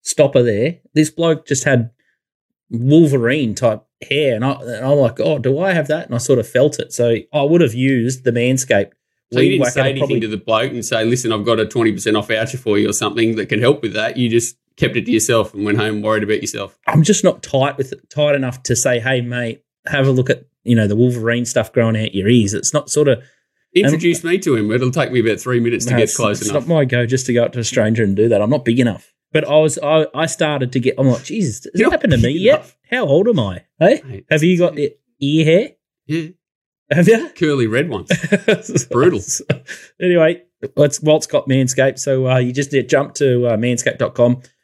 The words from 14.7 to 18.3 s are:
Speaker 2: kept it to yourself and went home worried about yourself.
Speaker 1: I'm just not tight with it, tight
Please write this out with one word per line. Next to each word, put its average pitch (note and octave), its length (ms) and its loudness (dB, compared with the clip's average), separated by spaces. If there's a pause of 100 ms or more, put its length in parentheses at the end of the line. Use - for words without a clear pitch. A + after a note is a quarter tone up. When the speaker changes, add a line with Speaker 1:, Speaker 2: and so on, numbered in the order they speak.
Speaker 2:
kept C3 200 -2
it G#2 100 -2
to A#2+ 60 -4
yourself A2 400 0
and G2+ 120 -8
went G#2 140 -2
home G#2+ 240 -4
worried G#2+ 200 -2
about G#2 180 -2
yourself. - 460 -10
Speaker 1:
I'm D#3 160 4
just G3 200 2
not - 200 0
tight C3+ 340 -2
with C3 160 -6
it, - 180 -16
tight D3 240 0